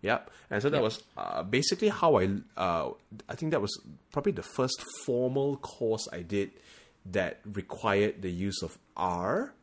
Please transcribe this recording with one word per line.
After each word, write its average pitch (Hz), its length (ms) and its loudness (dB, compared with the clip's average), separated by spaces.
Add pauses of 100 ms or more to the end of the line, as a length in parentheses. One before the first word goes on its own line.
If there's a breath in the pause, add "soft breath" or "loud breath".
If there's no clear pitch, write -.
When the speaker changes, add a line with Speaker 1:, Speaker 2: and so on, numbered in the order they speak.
Speaker 1:
Yep. 104 280 0 (180 loud breath)
And 101 140 0
so 143 80 4
that 151 80 2
Speaker 2:
Yep. 127 60 4
Speaker 1:
was, 110 180 -2 (140)
uh, 50 260 -4
basically 127 460 2
how 160 300 6
I, 98 200 4 (180)
uh, 85 340 0 (380)
I - 60 -8
think 156 180 -2
that 139 80 4
was 101 180 -2 (340)
probably 170 200 0
the 85 100 -4
first - 400 -2 (220)
formal 135 540 2
course 110 520 -2
I 87 120 -8
did 98 300 0 (520 loud breath)
that 92 400 -2
required 101 800 0
the 92 80 -2
use 90 320 -4
of - 160 -8 (180)
R. 92 560 -2 (100)